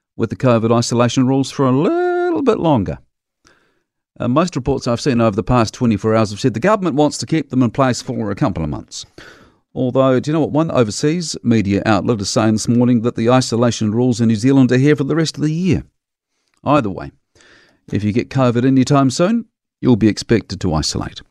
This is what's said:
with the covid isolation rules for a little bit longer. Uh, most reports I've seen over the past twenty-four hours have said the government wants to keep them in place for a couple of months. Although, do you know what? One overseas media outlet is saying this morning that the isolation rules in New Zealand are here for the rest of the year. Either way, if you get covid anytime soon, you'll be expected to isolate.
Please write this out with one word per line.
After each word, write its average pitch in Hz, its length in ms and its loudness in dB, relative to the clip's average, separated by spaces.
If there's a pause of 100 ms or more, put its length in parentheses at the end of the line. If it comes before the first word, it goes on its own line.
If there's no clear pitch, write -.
(160)
with 110 140 -2
the 104 60 -8
covid 117 360 2
isolation 120 540 2
rules 135 240 0
for 143 160 -2
a 127 60 2
little 339 720 0
bit 247 160 2
longer. 123 400 0 (1200)
Uh, 101 80 -4
most 156 280 0
reports 131 320 -4
I've 120 140 -2
seen 123 180 0
over 113 160 2
the 110 60 2
past 120 320 0
twenty-four 110 420 0
hours 110 140 0
have 101 100 -12
said 127 140 0
the 107 60 -4
government 185 360 0
wants 147 240 0
to - 60 -6
keep 160 240 -4
them 127 140 2
in 117 80 2
place 131 320 -2
for 117 260 -6
a 101 60 -4
couple 95 280 -2
of 76 60 -4
months. - 340 -12 (680)
Although, 131 460 2
do 123 100 -6
you 151 40 -2
know 160 80 0
what? 107 100 -2
One 156 180 0
overseas 151 720 -2
media 101 420 2
outlet 107 380 0
is 95 80 -6
saying 110 220 2
this 110 160 -2
morning 123 340 2
that 117 140 -2
the 113 160 0
isolation 117 640 0
rules 120 260 0
in 113 60 2
New 113 80 2
Zealand 127 360 4
are 123 60 2
here 143 200 4
for 143 80 -2
the 147 100 -2
rest 160 220 -2
of 139 60 -4
the 151 80 0
year. 160 340 -2 (800)
Either 135 260 0
way, 71 220 -10 (800)
if 104 120 -2
you 104 80 0
get 110 180 -2
covid 123 340 0
anytime 135 460 2
soon, 214 360 -2 (340)
you'll 123 160 4
be 107 140 4
expected 98 520 -2
to 85 140 -2
isolate. - 560 -6